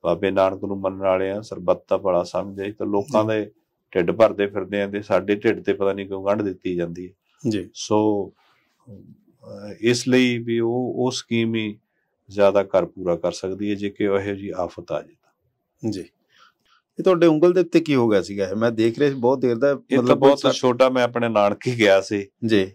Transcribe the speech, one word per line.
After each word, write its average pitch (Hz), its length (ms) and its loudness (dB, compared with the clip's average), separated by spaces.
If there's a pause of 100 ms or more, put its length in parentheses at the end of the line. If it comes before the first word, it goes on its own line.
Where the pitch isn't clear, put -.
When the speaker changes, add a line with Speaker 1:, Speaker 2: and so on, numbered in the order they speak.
Speaker 1:
ਬਾਬੇ 87 260 0
ਨਾਨਕ 95 340 0
ਨੂੰ 98 160 -6
ਮੰਨਣ 95 180 -6
ਵਾਲੇ 95 320 0
ਆ, 101 100 -6
ਸਰਬੱਤ 90 500 -4
ਦਾ 95 80 0
ਭਲਾ 90 240 0
ਸਮਝਦੇ 98 400 -8
ਆ। - 20 -6
ਅਸੀਂ 107 100 -8
ਤਾਂ - 120 -8
ਲੋਕਾਂ 104 380 -2
Speaker 2:
ਜੀ। 110 40 -2
Speaker 1:
ਦੇ 107 220 -2 (440)
ਢਿੱਡ 90 160 0
ਭਰਦੇ 101 360 2
ਫਿਰਦੇ 101 360 -6
ਆ 101 40 -2
ਤੇ 101 160 -8
ਸਾਡੇ 98 340 0
ਢਿੱਡ 110 260 -2
ਤੇ 101 100 -2
ਪਤਾ 98 200 0
ਨਹੀਂ 98 140 -8
ਕਿਉਂ 95 200 -8
ਗੰਢ 107 160 0
ਦਿੱਤੀ 92 320 -6
ਜਾਂਦੀ 87 340 -8
ਹੈ। - 40 -20 (360)
Speaker 2:
ਜੀ। 104 260 -4
Speaker 1:
ਸੋ, 104 540 -2 (600)
ਅਹ, 101 920 -20
ਇਸ 120 280 0
ਲਈ 123 300 4
ਵੀ 117 220 -2
ਉਹ, 123 360 -4
ਉਹ 123 140 -2
ਸਕੀਮ 113 440 -4
ਹੀ 110 240 -6 (500)
ਜ਼ਿਆਦਾ 98 340 4
ਕਰ 90 240 0
ਪੂਰਾ 90 300 -4
ਕਰ 85 160 -4
ਸਕਦੀ 95 380 -8
ਹੈ 104 40 -2
ਜੇ 101 160 -6
ਕਿ 107 140 -6
ਇਹੋ 98 140 0
ਜਿਹੀ 98 380 -6
ਆਫਤ 87 360 -8
ਆ 73 100 -6
ਜਾਏ - 120 -20
ਤਾਂ। - 180 -20 (580)
Speaker 2:
ਜੀ। 95 140 -10 (920)
ਇਹ 170 60 -8
ਤੁਹਾਡੇ 175 220 6
ਉਂਗਲ 165 260 6
ਦੇ 185 80 2
ਉੱਤੇ 170 200 2
ਕੀ 147 140 -2
ਹੋ 120 140 4
ਗਿਆ 98 140 4
ਸੀਗਾ 98 260 -4
ਇਹ? 98 80 -6
ਮੈਂ 117 160 2
ਦੇਖ 113 260 0
ਰਿਹਾ 143 120 2
ਸੀ 135 60 -6
ਬਹੁਤ 127 240 2
ਦੇਰ 120 180 0
ਦਾ, 139 120 2
Speaker 1:
ਇਹ 127 260 -2
ਤਾਂ 123 60 4
Speaker 2:
ਮਤਲਬ 135 160 4
ਕੋਈ 135 100 6
Speaker 1:
ਬਹੁਤ 139 100 6
Speaker 2:
ਸਾ- 131 140 0
Speaker 1:
ਛੋਟਾ, 131 360 2
ਮੈਂ 127 160 2
ਆਪਣੇ 117 240 -2
ਨਾਨਕੇ 104 480 2
ਗਿਆ 98 240 6
ਸੀ। 101 260 -4 (200)
Speaker 2:
ਜੀ। 101 280 2